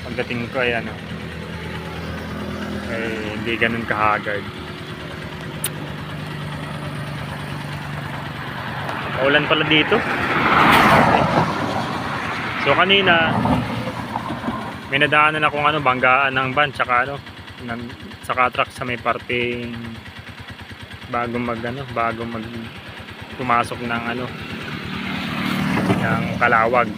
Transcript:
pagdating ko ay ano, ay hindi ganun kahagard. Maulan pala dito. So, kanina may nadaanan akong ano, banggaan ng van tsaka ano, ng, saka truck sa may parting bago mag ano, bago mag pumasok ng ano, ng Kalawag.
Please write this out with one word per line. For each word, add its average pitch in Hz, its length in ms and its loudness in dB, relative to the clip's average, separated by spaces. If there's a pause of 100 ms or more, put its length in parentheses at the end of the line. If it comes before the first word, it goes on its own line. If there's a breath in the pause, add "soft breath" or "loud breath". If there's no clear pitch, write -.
pagdating 120 480 -4
ko 135 80 -2
ay 120 160 2
ano, 110 160 -4 (2000)
ay 113 480 -4
hindi 117 160 0
ganun 113 320 0
kahagard. 107 560 2 (4000)
Maulan 143 240 4
pala 156 240 2
dito. 156 240 6 (2750)
So, 139 80 6
kanina 180 560 6 (1600)
may 139 80 2
nadaanan 151 480 6
akong 147 160 2
ano, 151 160 4
banggaan 131 560 6
ng 131 160 2
van 143 240 2
tsaka 123 320 2
ano, 139 80 -6 (480)
ng, 117 240 -8 (400)
saka 123 240 4
truck - 240 2
sa - 80 -6
may 123 160 -2
parting 120 720 0 (1400)
bago 120 320 -2
mag 120 240 -2
ano, 127 320 -6
bago 117 320 0
mag 113 160 -6 (960)
pumasok 120 480 2
ng 117 160 -2
ano, 123 240 -4 (1700)
ng 113 280 2 (200)
Kalawag. 117 540 4